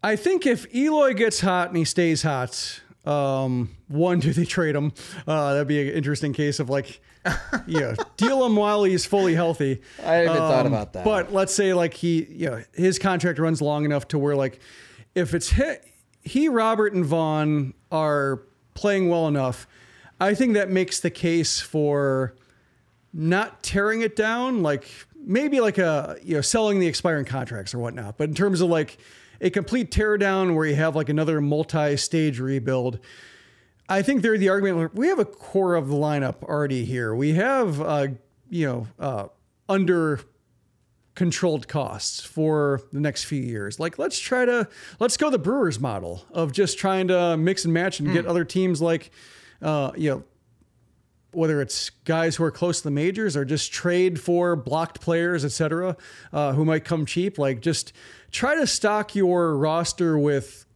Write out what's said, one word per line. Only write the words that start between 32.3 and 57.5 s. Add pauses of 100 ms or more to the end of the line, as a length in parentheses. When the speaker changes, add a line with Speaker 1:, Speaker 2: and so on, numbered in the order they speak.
Speaker 1:
rebuild, (880)
I
think
they're
the
argument,
like,
we
have
a
core
of
the
lineup
already
here.
We
have,
uh, (420)
you
know, (120)
uh, (380)
under (920)
controlled
costs
for (100)
the
next
few
years.
Like,
let's
try
to, (320)
let's
go
the
Brewers
model
of
just
trying
to
mix
and
match
and
get
Speaker 2:
Hmm.
Speaker 1:
other
teams,
like, (520)
uh,
you
know, (1080)
whether
it's (160)
guys
who
are
close
to
the
majors
or
just
trade
for
blocked
players,
et
cetera, (380)
uh,
who
might
come
cheap.
Like,